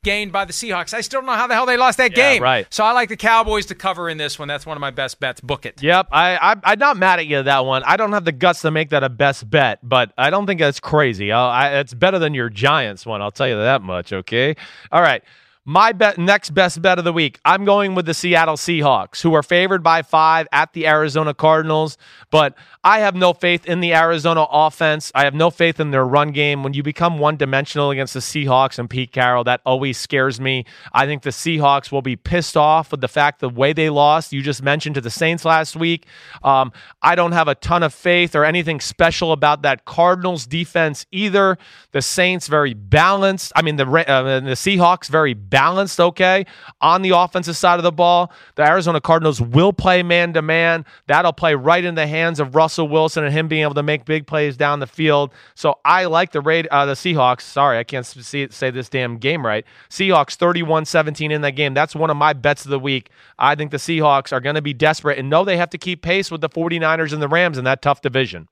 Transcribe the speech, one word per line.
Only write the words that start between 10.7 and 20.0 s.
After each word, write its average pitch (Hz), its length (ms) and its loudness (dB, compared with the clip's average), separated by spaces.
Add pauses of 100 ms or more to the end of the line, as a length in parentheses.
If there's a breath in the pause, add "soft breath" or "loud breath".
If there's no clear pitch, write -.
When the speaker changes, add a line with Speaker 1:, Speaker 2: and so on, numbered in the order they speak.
Speaker 2:
crazy. 113 520 -2
I'll, 123 180 2
I, 127 200 0 (100)
it's 131 140 -8
better 180 260 0
than 156 140 -2
your 120 160 -4
Giants 110 560 -2
one. 110 160 -6
I'll 104 100 -4
tell 139 160 -2
you 120 100 -2
that 120 240 0
much, 92 320 -8
okay? 120 420 -4 (360 loud breath)
All 165 100 2
right. 143 200 2 (420 soft breath)
My 190 280 2
bet, 208 260 0
next 185 380 0
best 180 260 0
bet 180 160 2
of 170 80 -4
the 170 80 0
week, 160 320 -2
I'm 190 200 4
going 202 280 2
with 180 140 -2
the 160 80 -2
Seattle 165 400 2
Seahawks, 143 680 -2
who 165 140 2
are 147 80 2
favored 180 400 0
by 165 180 2